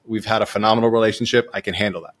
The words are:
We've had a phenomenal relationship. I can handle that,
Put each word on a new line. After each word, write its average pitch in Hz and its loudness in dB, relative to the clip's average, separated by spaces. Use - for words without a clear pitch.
We've 110 -6
had 107 0
a 98 0
phenomenal 110 2
relationship. 117 2
I 98 -8
can 98 -6
handle 90 -4
that, - -20